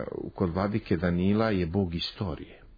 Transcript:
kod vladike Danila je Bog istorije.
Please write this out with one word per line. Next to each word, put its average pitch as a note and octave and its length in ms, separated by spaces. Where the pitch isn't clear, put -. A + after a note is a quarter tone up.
kod F#2 200
vladike G2+ 420
Danila F#2 540
je F#2 160
Bog E2+ 280
istorije. - 680